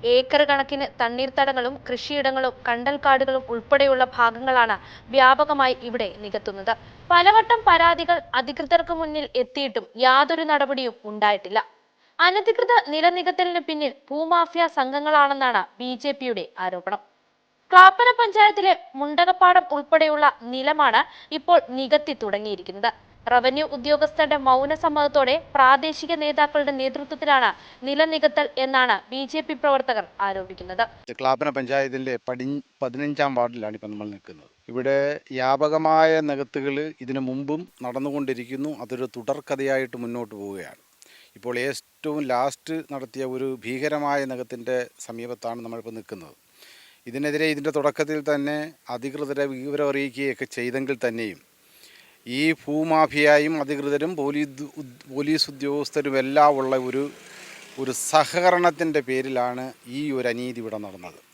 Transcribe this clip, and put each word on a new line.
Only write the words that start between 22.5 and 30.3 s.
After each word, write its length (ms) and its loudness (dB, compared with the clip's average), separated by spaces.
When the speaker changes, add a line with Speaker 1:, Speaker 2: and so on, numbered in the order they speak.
Speaker 1:
റവന്യൂ 320 2
ഉദ്യോഗസ്ഥരുടെ 680 0
മൗനസമ്മതത്തോടെ 880 2
പ്രാദേശിക 560 4
നേതാക്കളുടെ 600 0
നേതൃത്വത്തിലാണ് 680 0
നിലനികത്തൽ 580 2
എന്നാണ് 300 2
ബി 100 -6
ജെ 160 -4
പി 140 -6
പ്രവർത്തകർ 440 0
ആരോപിക്കുന്നത്. 580 -6